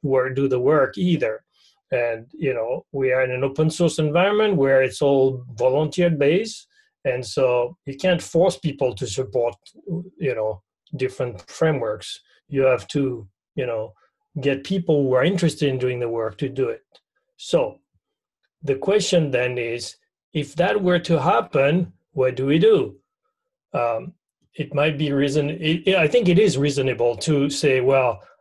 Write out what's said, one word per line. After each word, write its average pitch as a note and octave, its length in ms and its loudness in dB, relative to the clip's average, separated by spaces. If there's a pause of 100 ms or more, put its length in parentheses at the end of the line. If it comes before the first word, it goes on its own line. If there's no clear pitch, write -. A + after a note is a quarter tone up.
work, C3 340 0
do C#3 120 0
the B2+ 120 0
work C3+ 360 2
either. B2+ 460 0 (500)
And, A#2+ 400 -2
you C#3 200 -4
know, A#2+ 400 -4
we C3 200 0
are C3 100 2
in B2+ 80 -2
an B2+ 140 -4
open D#3 260 0
source E3 280 0
environment F#3+ 580 2
where C3+ 260 4
it's B2+ 200 -2
all C3+ 420 2 (100)
volunteer D3+ 560 0
based. E3 560 0 (380)
And B2+ 200 -2
so B2 600 0
you C#3 120 -10
can't F3+ 240 0
force F3 380 2
people C3+ 360 -2
to B2 120 -8
support, A#2 480 -2 (640)
you C3+ 160 -2
know, A2 280 -6 (340)
different B2 520 -6
frameworks. A#2 720 -4 (280)
You C3+ 140 -2
have B2+ 260 2
to, A#2+ 400 -4 (260)
you B2+ 120 -4
know, A2+ 260 -6 (480)
get C#3 240 -2
people E3+ 380 0
who C3 120 0
are B2+ 100 4
interested E3+ 440 0
in C3 100 -2
doing B2 220 -2
the A#2+ 80 -2
work A2+ 300 -4
to C#3 100 -4
do B2+ 220 -2
it. - 140 -10 (520)
So B2 420 -2 (840)
the C#3 120 -2
question F3 560 0
then B2 260 -2
is, A#2+ 400 -8 (360)
if C#3 240 -6
that G3+ 260 0
were F3+ 160 2
to E3+ 220 0
happen, E3 720 0 (200)
what B2+ 220 0
do C3 120 -4
we D3 120 4
do? E3 380 4 (760)
Um, A#2+ 400 -2 (420)
it - 200 -10
might D3 240 0
be D3 140 -2
reason-, C#3+ 380 0
it, D#3+ 360 -2
it, F#3+ 100 2
I D#3+ 120 2
think A#3 200 2
it F3 100 6
is F3 200 4
reasonable C3 600 0
to C#3+ 300 0
say, C3+ 320 0
well, B2+ 400 2 (200)